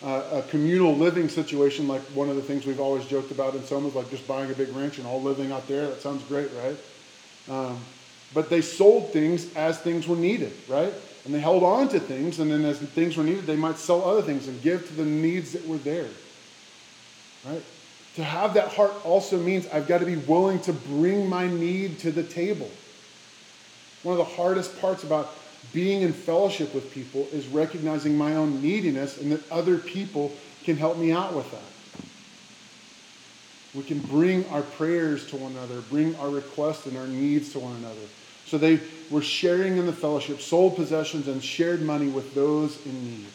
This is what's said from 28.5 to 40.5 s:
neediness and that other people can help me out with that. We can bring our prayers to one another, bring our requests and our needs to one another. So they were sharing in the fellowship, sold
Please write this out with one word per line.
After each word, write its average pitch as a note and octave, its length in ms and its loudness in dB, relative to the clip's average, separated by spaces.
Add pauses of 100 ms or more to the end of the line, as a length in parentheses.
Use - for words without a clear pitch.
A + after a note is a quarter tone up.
neediness D3 580 0
and C#3+ 120 -2
that D3+ 200 -2
other E3+ 260 2
people E3+ 540 -4 (320)
can D#3+ 140 0
help D#3+ 200 0
me E3 140 2
out F3+ 220 0
with C#3 180 -4
that. - 80 -14 (2250)
We C3+ 100 -6
can D3 160 -4
bring E3+ 500 2
our D3 120 -2
prayers D#3 720 -2
to D3 40 -10
one C3 180 -8
another, B2 280 -10
bring D3+ 360 0
our C#3+ 120 -4
requests D3 560 -4
and C3 120 -8
our C3 100 -8
needs C#3+ 460 0
to C#3+ 60 -4
one B2 180 -8
another. A2 300 -12 (380)
So D#3+ 120 -2
they D#3 220 6 (300)
were D3 140 0
sharing F#3 540 2
in F3 100 2
the E3 40 0
fellowship, D3 480 -2
sold F3+ 380 4